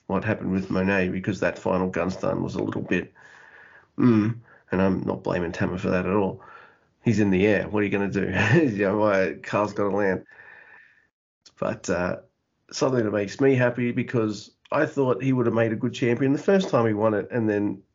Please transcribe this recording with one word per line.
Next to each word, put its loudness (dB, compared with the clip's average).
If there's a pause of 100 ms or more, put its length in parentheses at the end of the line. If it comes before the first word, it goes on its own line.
what -2
happened -2
with -2
Monet, 0
because -4
that -2
final 0
gun -2
stun -4
was -6
a -4
little -4
bit, -4 (840)
mm, 4 (380)
and 2
I'm 2
not -4
blaming -2
Tama -4
for -2
that 0
at 0
all. 0 (640)
He's 2
in 4
the 4
air. 2
What -2
are 2
you -2
gonna -2
do? -2
<laughs> 2
You 0
know, 0
my 2
car's -2
gotta -2
land. 0 (1400)
But, -4
uh, -2 (560)
something 0
that -2
makes -4
me 6
happy, 0
because -4 (220)
I 2
thought 0
he 0
would 0
have 2
made 2
a -2
good -4
champion 0
the 0
first 2
time 4
he 2
won 2
it, -2
and 0
then 0 (120)